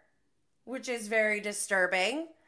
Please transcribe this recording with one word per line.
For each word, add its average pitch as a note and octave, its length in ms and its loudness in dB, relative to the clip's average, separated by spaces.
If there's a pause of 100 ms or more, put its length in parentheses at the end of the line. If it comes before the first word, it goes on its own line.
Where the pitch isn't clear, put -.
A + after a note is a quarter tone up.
(640)
which A#3 240 -10
is A3+ 220 -4
very G#3+ 320 2
disturbing. G3+ 880 0 (180)